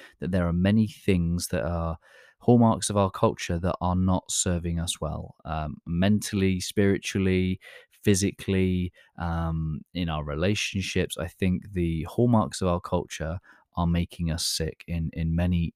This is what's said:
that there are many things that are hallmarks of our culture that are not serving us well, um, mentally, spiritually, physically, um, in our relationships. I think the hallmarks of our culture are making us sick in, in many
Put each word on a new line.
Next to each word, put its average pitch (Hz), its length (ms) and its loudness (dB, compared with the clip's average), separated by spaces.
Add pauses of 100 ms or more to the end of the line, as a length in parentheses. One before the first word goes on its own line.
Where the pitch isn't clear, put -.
(200)
that 87 120 -4
there 90 160 2
are 85 60 2
many 104 340 4
things 87 600 0
that 64 160 -2
are 82 340 -2 (420)
hallmarks 117 500 4
of 101 80 0
our 98 120 4
culture - 480 0
that 90 220 0
are 90 160 0
not 92 340 2
serving 85 500 -2
us 82 200 -4
well, 78 360 -8 (100)
um, 78 400 -6
mentally, 95 720 2
spiritually, 92 1000 0 (440)
physically, 92 880 2 (260)
um, 82 640 -2 (120)
in 87 160 -4
our 78 140 -4
relationships. 92 960 -2
I 82 100 -6
think 92 440 -2
the 85 320 -2
hallmarks 117 580 2
of 92 60 0
our 87 140 0
culture 82 580 -6 (360)
are 85 120 0
making 85 440 -2
us 80 140 -4
sick - 420 -6
in, 82 260 -4
in 80 220 -2
many 87 400 0